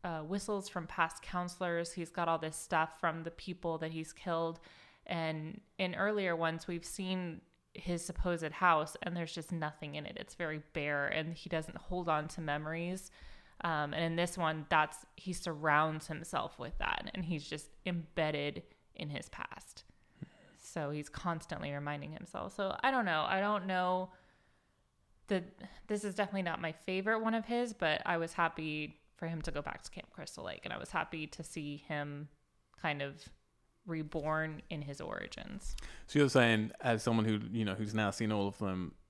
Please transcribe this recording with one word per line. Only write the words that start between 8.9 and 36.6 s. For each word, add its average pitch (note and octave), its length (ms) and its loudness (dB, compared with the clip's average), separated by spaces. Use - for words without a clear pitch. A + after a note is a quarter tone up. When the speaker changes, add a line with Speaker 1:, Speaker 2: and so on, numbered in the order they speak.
Speaker 1:
and F3 140 -2
there's E3 180 -2
just D#3+ 160 -6
nothing D3+ 460 -4
in D3+ 100 -6
it. F#3 100 -8
It's - 200 -12
very D#3 260 -4
bare, C#3+ 360 0
and D#3+ 260 0
he - 140 -12
doesn't D#3+ 280 -2
hold F3+ 320 -2
on D#3 200 2
to - 120 -8
memories. D#3+ 720 -2
Um, D3+ 300 2
and E3 120 2
in E3 100 2
this F3 240 2
one, D#3 300 2
that's, D3+ 300 6
he F#3 160 -6
surrounds D#3 760 4
himself - 540 -4
with - 180 -4
that, - 340 0
and F#3 120 -4
he's D#3+ 200 -2
just - 240 -8
embedded D#3 800 -2
in D3+ 160 -6
his - 200 -6
past. - 520 -12
So D3 320 -6
he's D3 180 -4
constantly - 640 -4
reminding D3 400 -4
himself. - 420 -8
So F#3+ 300 -2
I C4+ 80 6
don't A#3+ 120 4
know. D#3+ 240 4
I F#3+ 120 4
don't G3+ 260 2
know F#3 440 2
that, F#3 160 2
this G#3 160 -2
is G3 100 -4
definitely G3 280 0
not E3 180 -2
my E3 120 -2
favorite G3 480 0
one A3+ 140 2
of A3 120 0
his, A#3+ 260 0
but D#3 340 2
I F3 100 4
was E3 160 0
happy D#3 680 0
for E3+ 100 -8
him D#3+ 160 -4
to D#3+ 80 -2
go D3+ 100 -2
back - 220 -6
to - 80 -12
Camp - 220 -12
Crystal - 320 -12
Lake, - 200 -8
and - 80 -6
I - 60 -6
was - 120 -10
happy D#3+ 360 -4
to - 160 -12
see D3 360 -8
him D3 400 -6
kind D3 220 -2
of C#3 140 -6
reborn D#3 840 -2
in D3+ 120 -4
his C#3+ 180 -8
origins. - 720 -6
Speaker 2:
So - 140 4
you're C#3 80 10
saying, A2+ 420 8